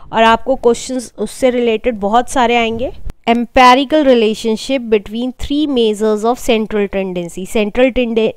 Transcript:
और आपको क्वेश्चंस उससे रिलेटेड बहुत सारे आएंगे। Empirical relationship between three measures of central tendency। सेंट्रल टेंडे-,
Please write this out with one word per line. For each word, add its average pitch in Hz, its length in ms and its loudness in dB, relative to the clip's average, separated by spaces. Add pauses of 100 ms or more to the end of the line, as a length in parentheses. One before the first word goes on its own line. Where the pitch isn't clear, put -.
(140)
और 226 100 2
आपको 226 320 2
क्वेश्चंस 240 640 -4
उससे 214 320 -2
रिलेटेड 233 500 -2
बहुत 220 300 0
सारे 240 260 0
आएंगे। 233 360 -2 (380)
Empirical 254 760 4
relationship 233 840 0
between 220 400 -2 (100)
three 294 260 -2
measures 214 580 0
of 240 140 0
central 214 540 -2
tendency। 185 520 -6
सेंट्रल 233 440 0
टेंडे-, 226 480 0